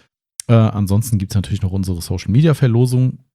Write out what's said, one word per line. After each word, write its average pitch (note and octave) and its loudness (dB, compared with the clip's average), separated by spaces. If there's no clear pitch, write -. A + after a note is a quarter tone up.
Äh, A#2+ 0
ansonsten G#2+ 2
gibt's F#2+ -4
natürlich F#2+ -4
noch F#2+ -2
unsere F#2 -4
Social-Media-Verlosung. B2+ 0